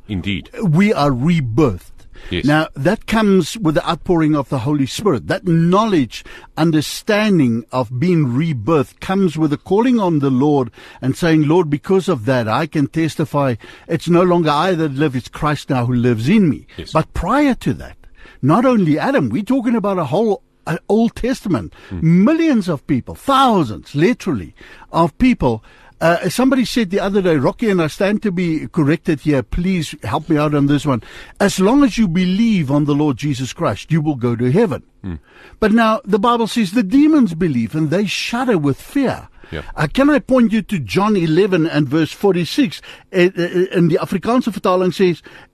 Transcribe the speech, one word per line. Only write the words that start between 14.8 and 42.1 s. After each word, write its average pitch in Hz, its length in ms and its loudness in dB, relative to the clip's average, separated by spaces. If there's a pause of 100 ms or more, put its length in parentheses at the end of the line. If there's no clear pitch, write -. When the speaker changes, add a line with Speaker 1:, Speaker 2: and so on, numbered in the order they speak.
Speaker 2:
live, 135 240 -2
it's 120 120 -8
Christ - 420 -4
now 123 160 -2
who 127 80 -2
lives 120 340 0
in 202 200 4
me." - 180 -4 (100)
Speaker 1:
Yes. 80 160 -12
Speaker 2:
But 160 220 -2
prior 254 400 0
to - 200 -4
that, - 220 -16 (460)
not 175 240 2
only 185 320 2
Adam, 165 320 0
we're 139 120 -2
talking 254 320 -2
about 196 240 -2
a 165 60 -2
whole, 196 380 -2 (240)
uh, 160 100 -4 (120)
Old 220 280 2
Testament, 190 560 -4 (160)
Speaker 1:
Hmm. 165 360 2
Speaker 2:
millions 294 440 2
of 151 180 -6
people, - 280 -2
thousands, 233 800 0
literally, 143 600 -2 (380)
of 156 260 0
people. 151 460 2 (340)
Uh, 170 300 2
somebody 262 380 2
said 220 240 -2
the 190 100 -2
other 196 220 0
day, 175 140 2
Rocky, 190 340 0
and 185 100 2
I 156 60 0
stand 202 380 -2
to 208 60 -2
be 165 380 -2
corrected 156 520 0
here, 143 220 0
please 180 600 -4
help 147 260 -6
me 156 80 2
out 147 180 0
on 143 120 2
this 143 180 0
one. 131 180 0 (380)
As 196 180 0
long 233 240 4
as 233 140 2
you 226 100 2
believe 185 640 2
on 147 140 2
the 147 100 2
Lord 143 220 0
Jesus 135 380 -4
Christ, - 360 -4
you 156 120 2
will 151 140 -2
go 117 200 -2
to 123 160 0
heaven. 180 300 0 (200)
Speaker 1:
Hmm. 92 120 -8 (440)
Speaker 2:
But 214 140 2
now 220 320 2
the 196 140 0
Bible 233 300 0
says 202 240 -2
the 247 100 0
demons 269 520 4
believe 147 400 -2
and 156 140 0
they 185 160 0
shudder 240 540 -2
with 143 200 -2
fear. - 500 -4 (220)
Speaker 1:
Yeah. 78 120 -8 (120)
Speaker 2:
Uh, 151 160 -2
can 277 200 2
I 285 80 4
point 233 340 2
you 220 80 0
to 196 180 -4
John 190 380 -2
eleven 170 500 2
and 147 220 0
verse 151 240 0